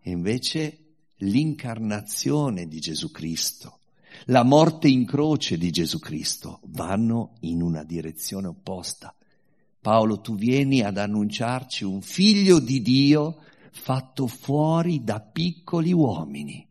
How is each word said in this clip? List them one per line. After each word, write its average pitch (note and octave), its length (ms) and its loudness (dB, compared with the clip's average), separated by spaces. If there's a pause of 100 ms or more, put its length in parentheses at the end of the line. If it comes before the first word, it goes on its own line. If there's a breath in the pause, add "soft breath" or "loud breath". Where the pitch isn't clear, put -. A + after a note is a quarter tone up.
E - 80 -10
invece B2 840 -6 (220)
l'incarnazione A2+ 1500 -2
di D#2 120 -12
Gesù D#2 320 -8
Cristo, - 680 -8 (460 loud breath)
la B2+ 180 4
morte D#3 440 6
in B2+ 180 6
croce C#3+ 520 -2
di E2+ 140 -2
Gesù D#2+ 280 -2
Cristo - 680 -10
vanno G#2+ 760 -4
in E2+ 200 -2
una D#2+ 220 -2
direzione E2 640 -8
opposta. - 680 -12 (640)
Paolo, A2 420 2
tu A2+ 140 -6
vieni C3 480 2
ad G2+ 140 -4
annunciarci G#2+ 880 -4
un G2 180 -6
figlio G3 580 6
di B2+ 240 -2
Dio C#3+ 580 4 (300 soft breath)
fatto - 560 -4
fuori D#3 760 0
da G#2+ 180 -4
piccoli E3+ 720 -2
uomini. D#2 800 -2